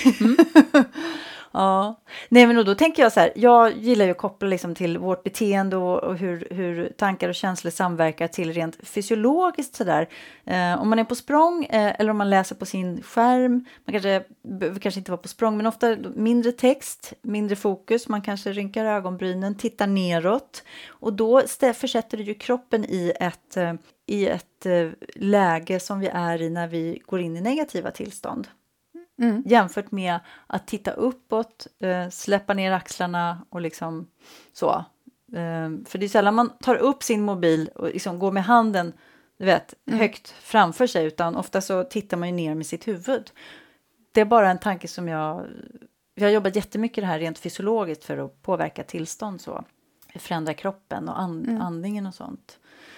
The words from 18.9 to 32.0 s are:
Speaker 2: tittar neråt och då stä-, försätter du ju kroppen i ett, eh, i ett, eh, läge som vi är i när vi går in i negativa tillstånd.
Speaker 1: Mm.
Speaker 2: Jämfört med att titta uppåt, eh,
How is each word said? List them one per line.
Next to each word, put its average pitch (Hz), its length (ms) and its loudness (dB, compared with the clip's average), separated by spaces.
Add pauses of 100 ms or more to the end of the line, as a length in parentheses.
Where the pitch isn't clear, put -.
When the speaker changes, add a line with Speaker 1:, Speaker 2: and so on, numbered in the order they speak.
Speaker 2:
tittar 208 320 -4
neråt 185 760 0 (260)
och - 240 -6
då 220 280 4
stä-, 247 320 2
försätter 233 440 -4
du 214 80 -8
ju 208 100 -6
kroppen 233 500 -2
i 175 360 -2
ett, - 360 -8
eh, 170 180 -2 (320)
i 202 220 -2
ett, - 380 -6
eh, 175 220 2 (260)
läge 185 640 0
som 196 200 -8
vi 196 60 -2
är 170 360 -4
i 165 80 -4
när 170 180 -6
vi 165 380 -6
går 190 140 -4
in 165 160 -6
i 170 40 -8
negativa 262 500 -4
tillstånd. - 580 -12 (720)
Speaker 1:
Mm. 233 260 0
Speaker 2:
Jämfört 202 440 2
med 180 300 -4 (260)
att - 200 -8
titta - 240 -8
uppåt, 226 760 -4 (140)
eh, 180 300 -4